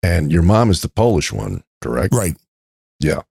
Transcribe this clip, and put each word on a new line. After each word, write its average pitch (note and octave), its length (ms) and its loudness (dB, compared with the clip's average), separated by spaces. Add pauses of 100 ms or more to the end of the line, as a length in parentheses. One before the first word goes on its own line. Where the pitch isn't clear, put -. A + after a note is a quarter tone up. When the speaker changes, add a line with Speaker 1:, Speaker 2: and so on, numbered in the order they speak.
Speaker 1:
And E2+ 300 0
your E2+ 120 4
mom G#2+ 260 4
is F2+ 120 0
the - 80 -6
Polish G#2+ 440 0
one, - 300 -8 (180)
correct? A#1+ 340 -2
Speaker 2:
Right. F#2 220 -2 (640)
Speaker 1:
Yeah. D#2+ 300 -2